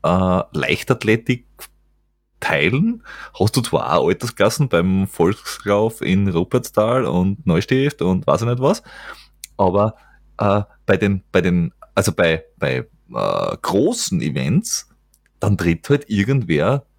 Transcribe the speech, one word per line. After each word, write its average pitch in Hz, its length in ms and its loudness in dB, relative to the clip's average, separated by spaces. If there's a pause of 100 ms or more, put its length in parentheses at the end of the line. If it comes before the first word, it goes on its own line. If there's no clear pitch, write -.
äh, 92 380 2 (100)
Leichtathletik-Teilen - 2500 -4 (360)
hast - 160 0
du 123 60 0
zwar - 320 -2
auch 76 160 2
Altersklassen 117 600 0
beim 95 380 2
Volkslauf 101 960 -2
in 98 260 2
Rupertstal 107 800 0
und 92 420 -2
Neustift 127 540 0
und 92 260 0
weiß 82 140 2
ich 117 60 -2
nicht 123 140 -2
was, 165 220 0 (720)
aber, 101 400 2 (420)
äh, 101 260 2 (220)
bei 98 120 2
den, 101 340 0
bei 95 100 4
den, 87 320 0 (220)
also - 160 2
bei, 82 320 0 (140)
bei, 64 280 -2 (280)
äh, 50 480 -4
großen 120 600 0
Events, 73 680 -2 (500)
dann 104 180 0
tritt 85 320 -2
halt 143 200 0
irgendwer 104 760 0 (140)